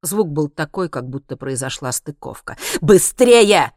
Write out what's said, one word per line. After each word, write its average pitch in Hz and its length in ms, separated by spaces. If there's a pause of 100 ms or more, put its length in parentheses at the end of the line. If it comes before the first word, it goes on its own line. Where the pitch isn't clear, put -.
Звук 185 260
был 147 200
такой, 165 400
как 127 200
будто 135 280
произошла 131 560
стыковка. - 640 (240)
Быстрее! 202 960